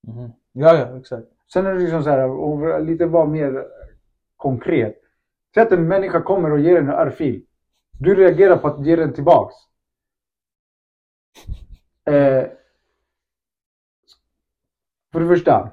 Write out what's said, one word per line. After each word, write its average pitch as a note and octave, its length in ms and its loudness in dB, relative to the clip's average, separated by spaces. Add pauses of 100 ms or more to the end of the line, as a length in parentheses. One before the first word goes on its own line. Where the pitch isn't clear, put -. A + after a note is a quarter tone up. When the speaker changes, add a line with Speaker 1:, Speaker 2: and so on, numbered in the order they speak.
Speaker 1:
Mm. A#2 220 -14 (220)
Ja, D#3 240 4
ja, B2+ 220 -6
exakt. B2 300 -16 (260)
Speaker 2:
Sen F#3 120 0
är F#3+ 80 -4
det F#3 60 -4
liksom E3 240 -2
så D3 60 -2
här, C3 200 2
och D3+ 560 -4
lite E3 200 -2
vara E3 200 2
mer C#3+ 400 -4 (720)
konkret. B2+ 580 -4 (580)
Säg A3+ 100 4
att A3+ 80 2
en E3+ 160 0
människa F#3 340 -2
kommer F3 300 -2
och D3 80 0
ger E3+ 180 4
en C#3+ 120 0
örfil. C#3+ 560 -4 (540)
Du F3+ 160 2
reagerar F#3 420 6
på - 100 -4
att C#3+ 180 -6
ge E3 100 4
den D#3+ 180 -2
tillbaks. D3+ 420 2 (2500)
Eh, C#3 420 2 (2750)
för E3 80 -4
det E3 80 0
första E3 460 0